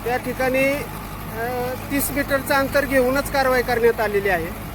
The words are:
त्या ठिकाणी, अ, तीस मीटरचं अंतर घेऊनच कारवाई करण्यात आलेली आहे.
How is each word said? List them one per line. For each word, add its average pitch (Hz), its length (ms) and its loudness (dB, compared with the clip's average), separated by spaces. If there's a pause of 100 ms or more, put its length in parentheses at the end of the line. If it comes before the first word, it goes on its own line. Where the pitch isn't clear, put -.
त्या 240 120 0
ठिकाणी, 262 560 0 (680)
अ, 247 320 -2 (180)
तीस 277 200 0
मीटरचं 277 440 0
अंतर 269 300 2
घेऊनच 269 460 2
कारवाई 262 320 2
करण्यात 233 380 2
आलेली 208 280 0
आहे. 165 460 -2